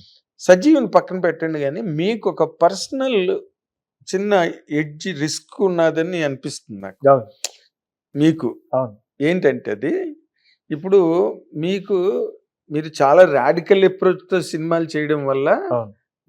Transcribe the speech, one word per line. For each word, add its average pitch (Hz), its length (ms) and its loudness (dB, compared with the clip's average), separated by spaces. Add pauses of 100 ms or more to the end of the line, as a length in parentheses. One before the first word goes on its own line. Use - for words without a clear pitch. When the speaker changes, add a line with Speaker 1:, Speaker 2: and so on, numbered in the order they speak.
(380)
Speaker 1:
సజీవుని 233 480 4
పక్కన 180 340 0
పెట్టండి 160 380 -2
గానీ, 143 220 -4
మీకు 190 500 -4
ఒక 160 320 -2
పర్సనల్ 254 800 0 (760)
చిన్న 190 380 2 (180)
ఎడ్జ్ 151 500 -6
రిస్క్ - 400 -6
ఉన్నదని 170 640 0
అనిపిస్తుంది 135 580 -8
నాకు. 98 280 -2
Speaker 2:
అవును. 127 180 4 (920)
Speaker 1:
మీకు. 156 440 0 (140)
Speaker 2:
అవును. 123 220 -4 (240)
Speaker 1:
ఏంటంటే 143 500 0
అది, 294 460 -6 (540)
ఇప్పుడు 185 280 2 (580)
మీకు, 196 720 -2 (420)
మీరు 156 200 -6 (120)
చాలా 151 220 8
రాడికల్ 160 600 2
అప్రోచ్‌తో 185 560 0
సినిమాలు 165 460 -4 (100)
చేయడం 151 300 -2
వల్ల 135 220 0 (240)
Speaker 2:
అవును. 113 220 -4 (340)